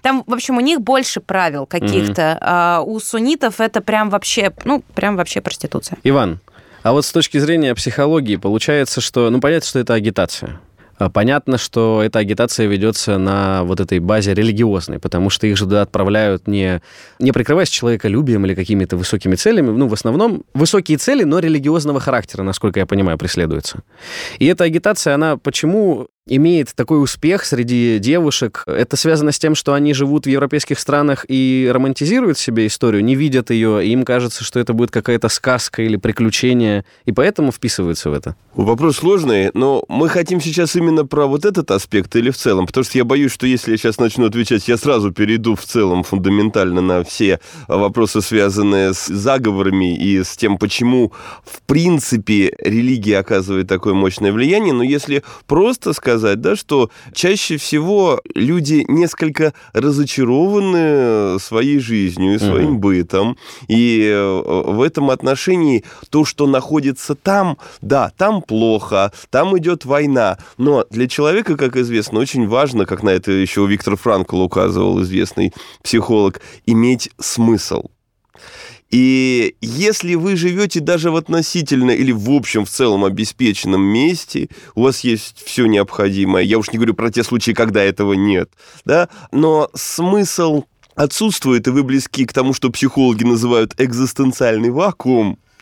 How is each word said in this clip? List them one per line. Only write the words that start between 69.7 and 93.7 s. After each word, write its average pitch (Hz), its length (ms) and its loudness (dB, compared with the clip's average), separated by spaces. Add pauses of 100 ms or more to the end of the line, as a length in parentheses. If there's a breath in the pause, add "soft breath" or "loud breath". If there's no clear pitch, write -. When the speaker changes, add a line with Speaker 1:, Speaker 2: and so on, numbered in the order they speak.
Speaker 3:
война. 127 520 2 (200 loud breath)
Но 131 320 2
для 120 180 -2
человека, 160 480 0
как 131 220 -2
известно, 113 420 0
очень 127 300 0
важно, 123 360 0
как - 160 -6
на 101 100 2
это 92 200 0
еще 95 340 2
Виктор 101 300 0
Франкл 95 460 0
указывал, 95 600 0
известный 92 520 -2 (300 loud breath)
психолог, 104 580 0 (240 loud breath)
иметь 117 520 2
смысл. - 640 0 (1080 loud breath)
И 127 720 2
если 175 540 -2
вы 185 200 0
живете 180 440 0
даже 165 320 0
в 160 40 0
относительно 156 760 0
или 127 200 0
в 113 200 -4
общем 113 340 0
в - 40 -10
целом 101 360 2
обеспеченном 101 760 0
месте, 143 680 0 (240 loud breath)
у 110 80 -2
вас 127 220 2
есть 113 420 -4
все 120 220 0
необходимое, 98 760 2
я 104 140 2
уж 107 140 -4
не 117 60 -4
говорю 113 180 2
про 110 160 -2
те 117 120 0
случаи, 117 280 -2
когда 107 320 0
этого 101 300 0
нет, 95 360 0 (360 loud breath)
да, 170 220 2 (240 loud breath)
но 151 440 2
смысл 170 880 -2 (320)
отсутствует, 139 720 0
и 127 40 2
вы 139 120 2
близки 135 420 -2
к - 80 -8
тому, 131 200 0
что 127 180 -2
психологи 127 520 0
называют 120 540 2